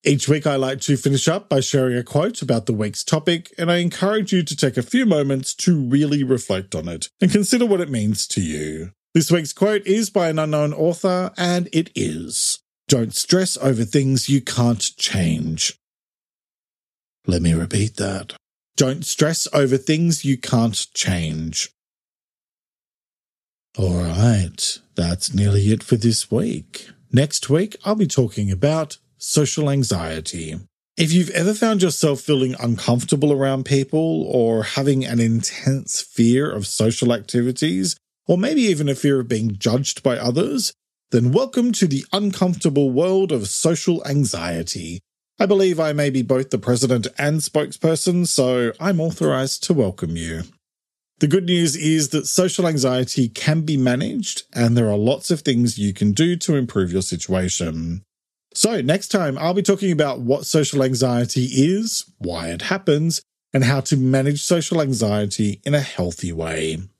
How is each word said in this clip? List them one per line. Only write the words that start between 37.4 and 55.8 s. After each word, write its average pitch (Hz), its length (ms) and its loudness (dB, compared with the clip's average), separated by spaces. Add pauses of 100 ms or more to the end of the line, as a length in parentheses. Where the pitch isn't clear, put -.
or 175 100 4
maybe 269 240 2
even 151 280 2
a 131 60 0
fear 139 240 2
of 120 80 -4
being 110 300 -2
judged 123 460 -2
by 123 140 2
others, 165 560 -2 (380)
then 120 200 4
welcome 240 420 2
to 180 140 2
the 135 240 -2
uncomfortable 180 800 0
world 185 400 0
of 107 180 -2
social 165 560 -2
anxiety. 87 920 -4 (400)
I 208 60 4
believe 190 340 2
I 151 140 0
may 147 160 0
be 131 120 0
both 127 280 -4
the 127 80 -2
president 123 500 0 (100)
and 151 220 0
spokesperson, 160 880 0
so 127 520 0
I'm 175 200 0
authorized 147 640 -2
to 185 100 0
welcome 92 440 0
you. 82 260 -6 (760)
The 151 80 4
good 180 180 2
news 170 300 2
is 156 340 0
that 151 180 -2
social 180 380 0
anxiety 127 600 0
can 156 340 0
be 151 140 -2
managed, 135 680 -2 (100)
and 120 240 2
there 113 120 4
are 104 80 2
lots 120 340 0
of 160 100 0
things 120 360 2
you 101 160 0